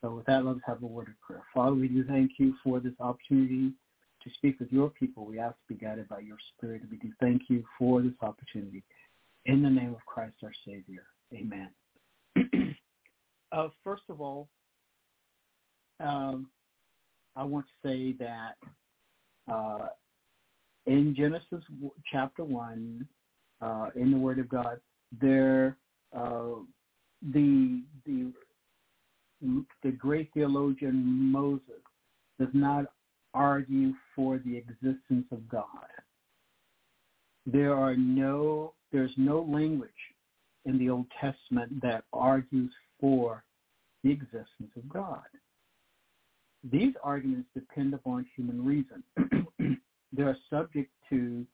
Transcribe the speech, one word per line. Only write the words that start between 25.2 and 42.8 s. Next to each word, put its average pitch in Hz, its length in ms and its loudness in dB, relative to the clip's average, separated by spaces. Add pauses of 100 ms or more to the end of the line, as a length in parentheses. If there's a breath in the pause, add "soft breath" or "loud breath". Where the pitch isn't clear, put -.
there, 135 560 6 (400)
uh, 120 460 -6 (680)
the, 135 500 6 (240)
the, 127 260 -4 (1500)
the 135 80 0
great 147 440 -2
theologian 135 960 2
Moses 139 520 0 (560)
does 131 140 2
not 139 340 4 (480)
argue 135 580 2 (240)
for 131 280 0
the 120 120 -4
existence 123 720 -2
of 113 180 -10
God. 113 180 -4 (1800)
There 143 280 4
are 135 220 2
no, 143 800 0 (180)
there's 131 240 0
no 143 320 2
language 151 420 0 (760)
in 131 140 2
the 127 120 2
Old 123 160 -2 (140)
Testament 127 600 -2
that 117 300 -2
argues 131 600 2 (280)